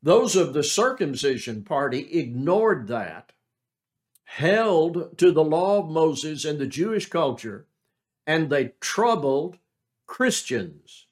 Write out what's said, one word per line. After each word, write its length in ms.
Those 320
of 180
the 120
circumcision 960
party 560
ignored 720
that, 440
held 960
to 120
the 140
law 340
of 100
Moses 560
and 140
the 80
Jewish 420
culture, 580
and 240
they 300
troubled 760
Christians 1040